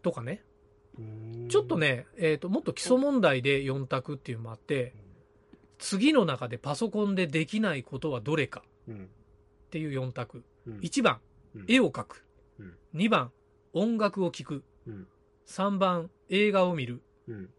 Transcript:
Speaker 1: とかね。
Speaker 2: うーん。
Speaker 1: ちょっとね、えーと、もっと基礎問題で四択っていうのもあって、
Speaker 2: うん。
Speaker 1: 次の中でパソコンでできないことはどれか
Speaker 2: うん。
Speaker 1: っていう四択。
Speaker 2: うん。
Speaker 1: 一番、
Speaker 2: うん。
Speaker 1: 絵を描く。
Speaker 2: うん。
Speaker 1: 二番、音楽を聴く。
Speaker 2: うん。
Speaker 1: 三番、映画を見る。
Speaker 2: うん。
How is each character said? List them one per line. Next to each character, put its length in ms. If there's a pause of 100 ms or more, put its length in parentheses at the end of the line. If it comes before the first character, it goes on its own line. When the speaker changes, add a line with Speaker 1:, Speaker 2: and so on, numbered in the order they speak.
Speaker 1:
と 100
か 100
ね。 200 (560)
Speaker 2:
う 40
ー 440
ん。 20
Speaker 1:
ち 100
ょ 60
っ 20
と 100
ね、 300 (100)
え 180
ー 40
と、 100
も 120
っ 20
と 100
基 80
礎 180
問 220
題 220
で 200
四 240
択 280
っ 20
て 140
い 60
う 20
の 60
も 80
あ 20
っ 40
て、 360 (580)
Speaker 2:
う 40
ん。 20 (200)
Speaker 1:
次 340
の 120
中 240
で 80
パ 200
ソ 120
コ 160
ン 100
で 120
で 200
き 140
な 140
い 80
こ 160
と 120
は 100
ど 160
れ 100
か 160 (260)
Speaker 2:
う 40
ん。 120
Speaker 1:
っ 40 (600)
て 80
い 100
う 40
四 200
択。 320 (220)
Speaker 2:
う 40
ん。 120
Speaker 1:
一 200
番、 160 (380)
Speaker 2:
う 20
ん。 100
Speaker 1:
絵 120
を 100
描 140
く。 200 (360)
Speaker 2:
う 20
ん。 120 (180)
Speaker 1:
二 160
番、 240 (400)
音 260
楽 260
を 60
聴 140
く。 180 (240)
Speaker 2:
う 40
ん。 180 (380)
Speaker 1:
三 340
番、 300 (180)
映 240
画 140
を 80
見 120
る。 160 (260)
Speaker 2:
う 60
ん。 240